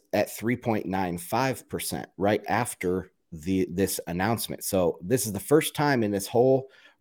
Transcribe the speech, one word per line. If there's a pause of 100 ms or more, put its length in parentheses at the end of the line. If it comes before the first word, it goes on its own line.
(120)
at
three
point
nine
five
percent (100)
right
after (200)
the,
this
announcement.
So
this
is
the
first
time
in
this
whole (320)